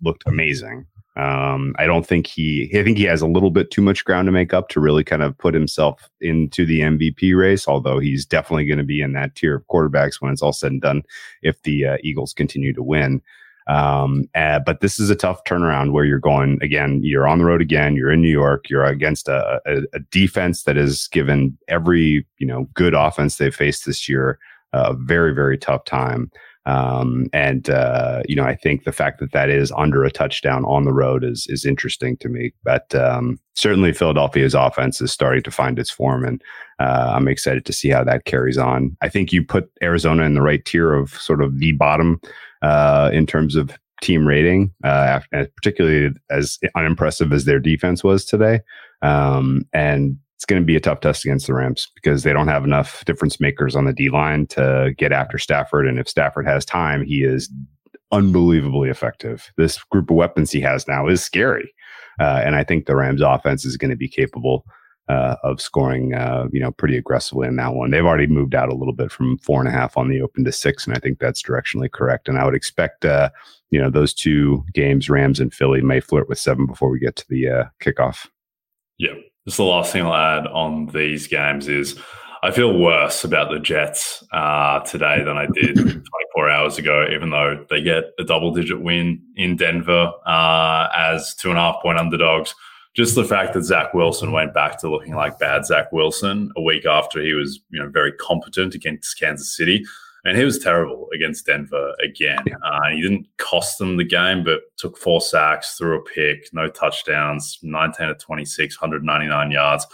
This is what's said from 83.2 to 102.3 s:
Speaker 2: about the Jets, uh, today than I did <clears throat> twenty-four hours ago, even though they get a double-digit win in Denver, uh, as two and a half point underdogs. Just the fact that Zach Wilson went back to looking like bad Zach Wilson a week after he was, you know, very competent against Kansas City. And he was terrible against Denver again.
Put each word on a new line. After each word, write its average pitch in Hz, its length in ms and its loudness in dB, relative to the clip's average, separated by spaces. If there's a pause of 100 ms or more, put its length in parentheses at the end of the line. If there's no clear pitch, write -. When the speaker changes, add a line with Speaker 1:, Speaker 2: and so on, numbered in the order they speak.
Speaker 2:
about 78 260 0
the 78 100 -6
Jets, - 720 -4
uh, 73 480 0
today 73 420 -2
than 73 140 -4
I 73 160 -2
did 73 220 0
<clears throat> - 20 4
twenty-four - 720 0
hours 76 300 0
ago, 76 340 2
even 80 160 -4
though 73 400 -2
they 76 140 -2
get 82 220 0 (140)
a 80 60 -6
double-digit 85 560 -2
win 85 400 -2 (160)
in 90 200 -2
Denver, 85 560 2 (120)
uh, 80 720 2
as 80 380 -2
two - 160 -4
and 87 80 2
a - 20 2
half 85 220 0
point 82 160 0
underdogs. 82 560 0 (420)
Just 117 200 2
the 113 80 2
fact 98 300 0
that 87 100 -2
Zach 82 280 0
Wilson 82 400 0
went 78 220 -2
back 73 240 -2
to 82 100 -6
looking 78 260 -6
like 73 240 -4
bad 71 280 -2
Zach 78 260 0
Wilson 98 640 -2
a 82 60 -6
week 80 240 -2
after 76 340 0
he 78 140 -2
was, 71 260 -6 (100)
you 80 80 -12
know, 71 120 -10
very 71 220 0
competent 92 640 -4
against - 440 -10
Kansas 73 360 -6
City. 95 300 0 (420)
And 95 120 2
he 131 60 4
was 135 140 0
terrible 85 560 -2
against 76 300 -6
Denver 71 480 -4 (100)
again. 71 440 -4